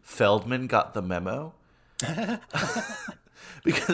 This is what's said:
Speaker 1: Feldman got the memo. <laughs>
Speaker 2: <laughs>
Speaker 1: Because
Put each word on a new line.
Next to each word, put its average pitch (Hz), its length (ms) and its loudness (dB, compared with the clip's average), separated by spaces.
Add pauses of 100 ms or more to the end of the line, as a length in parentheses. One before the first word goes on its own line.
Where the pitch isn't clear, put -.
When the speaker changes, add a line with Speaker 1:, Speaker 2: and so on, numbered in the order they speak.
Speaker 1:
Feldman 117 680 2
got - 260 2
the 104 80 -2
memo. 92 580 -4
<laughs> - 60 -20 (360)
Speaker 2:
<laughs> - 1600 -6
Speaker 1:
Because - 300 2